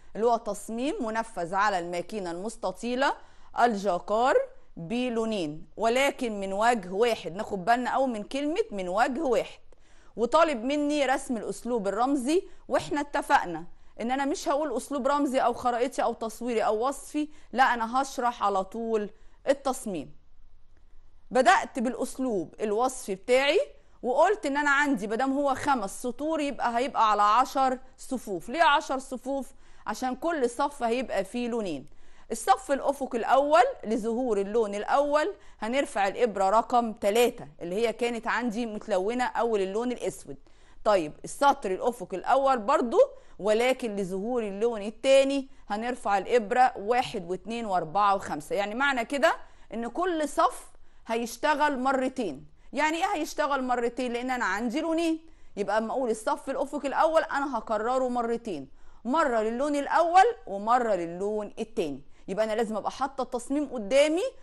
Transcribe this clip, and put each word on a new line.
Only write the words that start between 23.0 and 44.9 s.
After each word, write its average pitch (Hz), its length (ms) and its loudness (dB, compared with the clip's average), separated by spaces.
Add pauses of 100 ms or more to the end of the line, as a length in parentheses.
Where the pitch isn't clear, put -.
بتاعي، 269 440 2 (440)
وقلت 311 420 2
إن 277 120 -2
أنا 294 120 2
عندي 269 380 2
مادام 262 260 0
هو 277 220 2
خمس 269 480 -2
سطور 302 360 -2
يبقى 247 380 -2
هيبقى 226 340 2
على 208 100 4
عشر 254 580 4 (180)
صفوف. 214 520 -6
ليه 320 140 2
عشر 294 360 4
صفوف؟ 262 520 -6 (360)
عشان 254 280 -4
كل 311 340 0
صف 277 340 -4
هيبقى 226 400 0
فيه 240 240 -6
لونين. 190 500 -6 (340)
الصف - 400 2
الأفق 269 440 0
الأول 285 480 6 (200)
لظهور 220 580 0
اللون 208 340 0
الأول 294 580 2 (260)
هنرفع 226 480 0
الإبرة 190 420 2
رقم 233 440 4
تلاتة 208 540 2 (140)
اللي 170 140 -6
هي 220 180 0
كانت 233 340 -4
عندي 226 380 -2
متلونة 214 580 -2
أول 220 380 0
اللون 214 300 -2
الأسود. - 440 -8 (480)
طيب 180 300 4 (100)
السطر 277 480 2
الأفق 190 420 -2
الأول 269 460 2
برضو، 269 400 2 (400)
ولكن 226 560 0
لظهور 202 480 -4
اللون 208 380 -2
التاني 269 640 4 (220)